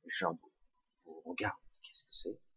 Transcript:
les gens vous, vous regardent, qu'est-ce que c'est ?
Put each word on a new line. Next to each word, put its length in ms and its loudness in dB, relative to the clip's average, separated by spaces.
les 60 -12
gens 240 4
vous, 180 -12
vous 200 -12
regardent, 300 2
qu'est-ce 220 -8
que 80 -10
c'est ? 280 -2